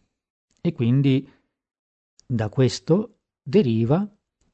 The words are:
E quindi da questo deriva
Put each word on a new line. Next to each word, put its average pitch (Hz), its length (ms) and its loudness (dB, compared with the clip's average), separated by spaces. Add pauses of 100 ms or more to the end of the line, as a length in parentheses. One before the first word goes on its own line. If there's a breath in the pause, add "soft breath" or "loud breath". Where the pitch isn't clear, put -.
(680)
E 165 60 0
quindi 135 580 0 (960 loud breath)
da 110 220 -4
questo 156 680 -2 (240)
deriva 131 680 0 (440)